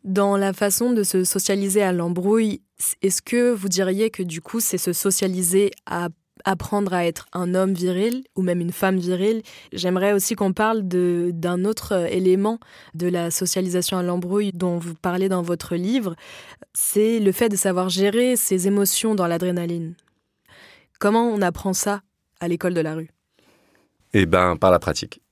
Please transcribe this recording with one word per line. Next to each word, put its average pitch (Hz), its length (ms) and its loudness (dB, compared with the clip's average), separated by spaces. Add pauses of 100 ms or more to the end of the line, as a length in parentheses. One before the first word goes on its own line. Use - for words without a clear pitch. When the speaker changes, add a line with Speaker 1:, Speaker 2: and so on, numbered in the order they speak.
Speaker 1:
Dans 202 340 2
la 196 160 0
façon 208 400 0
de 220 100 2
se 185 220 2
socialiser 196 580 0
à 185 80 2
l'embrouille, 180 680 0 (400)
est-ce 190 220 0
que 240 320 2
vous 196 160 -4
diriez 190 400 0
que 202 120 -8
du 170 200 -6
coup, - 180 -6
c'est 196 160 -2
se 180 160 -2
socialiser 190 800 0 (160)
à 175 240 -4 (340)
apprendre 196 480 -2
à 175 140 0
être 165 260 -4
un 180 220 -2
homme 190 180 2
viril 190 500 0 (140)
ou 190 60 -2
même 175 180 0
une 170 100 -4
femme 190 280 0
virile ? 185 420 0 (320)
J'aimerais 185 400 0
aussi 202 220 0
qu'on 190 180 0
parle 220 340 0
de, 175 460 0
d'un 175 320 -2
autre, 214 280 -4
euh, 175 180 0
élément 190 480 2 (340)
de 175 160 -4
la 170 220 -2
socialisation 180 680 -2
à 180 60 0
l'embrouille 180 500 -2
dont 175 240 -2
vous 170 160 -6
parlez 185 380 -2
dans 185 100 0
votre 175 340 -4
livre, 190 420 -2 (580)
c'est 220 440 2
le 196 140 4
fait 233 160 2
de 202 80 0
savoir 185 320 0
gérer 202 480 2
ses 185 300 0
émotions 202 480 2
dans 185 120 0
l'adrénaline. 170 680 -2 (1040)
Comment 233 300 2
on 208 100 0
apprend 185 320 -2
ça 202 300 -2 (380)
à 175 80 -4
l'école 180 260 -2
de 165 80 0
la 156 120 -4
rue ? 160 140 -8 (1040)
Speaker 2:
Eh 98 140 6
ben, 90 300 4
par 95 140 6
la 87 80 8
pratique. - 540 -4